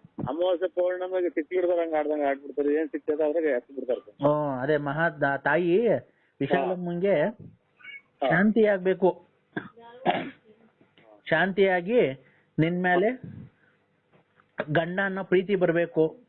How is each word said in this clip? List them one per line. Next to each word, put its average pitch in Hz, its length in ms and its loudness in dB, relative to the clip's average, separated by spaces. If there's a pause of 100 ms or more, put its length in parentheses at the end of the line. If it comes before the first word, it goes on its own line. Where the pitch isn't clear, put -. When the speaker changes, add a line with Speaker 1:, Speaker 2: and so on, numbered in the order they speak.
(280)
Speaker 1:
ಅಮಾವಾಸ್ಯೆ 175 400 -2
ಪೌರ್ಣಮಿಗೆ 180 640 -2
ಸಿಕ್ಕಿ 160 240 -4
ಹಿಡ್ದಾರ 175 240 2
ಹಂಗ 165 160 -2
ಆಡ್ದಂಗ 151 340 -2
ಆಡ್ಬಿಡ್ತಾರೆ. 143 460 -2
ಏನ್ 156 140 0
ಸಿಕ್ತದೆ 151 400 -2
ಅದ್ರಾಗ 160 160 0
ಎತ್ತಿ 135 300 -4
ಬಿಡ್ತಾರೆ. 127 520 -4
Speaker 2:
ಓ, 147 320 0
ಅದೇ 147 180 0
ಮಹಾ 147 320 -2
ದ-, 143 300 -2
ತಾಯಿ 180 500 2 (520)
ವಿಶಾಲಮ್ಮಂಗೆ 175 840 0
Speaker 1:
ಹಾ. - 1080 -8
Speaker 2:
ಶಾಂತಿ 208 360 4
ಆಗ್ಬೇಕು. 185 600 0 (2000)
ಶಾಂತಿಯಾಗಿ 185 680 2 (580)
ನಿನ್ 175 240 0
ಮೇಲೆ 185 380 2 (1500)
ಗಂಡ 170 340 0
ಅನ್ನೋ 190 200 -4
ಪ್ರೀತಿ 185 320 2
ಬರ್ಬೇಕು. 165 600 0 (120)